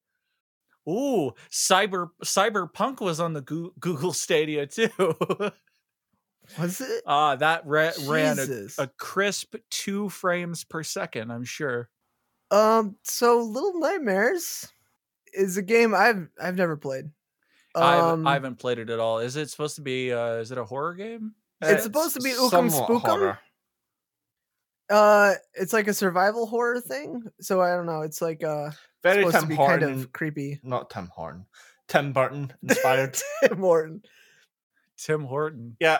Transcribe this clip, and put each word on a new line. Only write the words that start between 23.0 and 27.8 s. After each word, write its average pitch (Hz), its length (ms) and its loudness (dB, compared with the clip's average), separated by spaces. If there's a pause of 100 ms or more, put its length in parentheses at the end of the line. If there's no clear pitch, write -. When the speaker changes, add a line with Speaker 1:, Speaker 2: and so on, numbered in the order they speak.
Speaker 3:
horror. 98 300 2 (1500)
Speaker 1:
Uh, 208 440 8 (200)
it's 190 180 -4
like 214 160 2
a 202 60 0
survival 202 520 2
horror 240 340 -2
thing. 262 420 -10 (180)
So 185 220 0
I 175 140 2
don't 175 100 -4